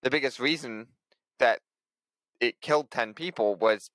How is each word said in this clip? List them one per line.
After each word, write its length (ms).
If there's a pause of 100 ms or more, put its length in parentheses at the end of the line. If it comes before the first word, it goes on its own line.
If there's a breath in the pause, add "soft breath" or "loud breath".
the 80
biggest 300
reason 480 (500)
that 240 (800)
it 180
killed 320
ten 220
people 420
was 400